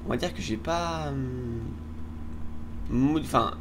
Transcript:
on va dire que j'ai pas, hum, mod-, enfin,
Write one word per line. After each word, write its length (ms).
on 60
va 80
dire 160
que 80
j'ai 160
pas, 500
hum, 520
mod-, 320
enfin, 380